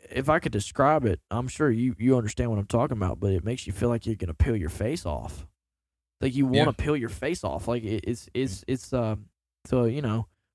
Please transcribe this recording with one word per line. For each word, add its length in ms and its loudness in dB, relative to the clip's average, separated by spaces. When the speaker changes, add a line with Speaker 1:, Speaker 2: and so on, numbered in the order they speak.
Speaker 1:
if 180 -2
I 100 4
could 120 -2
describe 540 2
it, 140 2
I'm 160 -2
sure 240 2
you, 280 2
you 180 6
understand 320 0
what 100 0
I'm 80 -2
talking 300 0
about, 220 -2
but 120 2
it 120 2
makes 240 -4
you 60 -2
feel 160 0
like 160 -2
you're 100 -2
gonna 180 -4
peel 220 2
your 140 -2
face 360 -4
off. 400 -6
Like, 140 0
you 180 4
Speaker 2:
Yeah. 80 4
Speaker 1:
wanna 120 4
peel 240 0
your 120 -2
face 360 -6
off. 240 -4
Like, 140 -2
it, 220 -2
it's, 280 -4
it's, 340 -4
Speaker 2:
Yeah. 60 0
Speaker 1:
it's, 200 -6
um, 360 -2
so, 200 4
you 160 0
know, 260 -2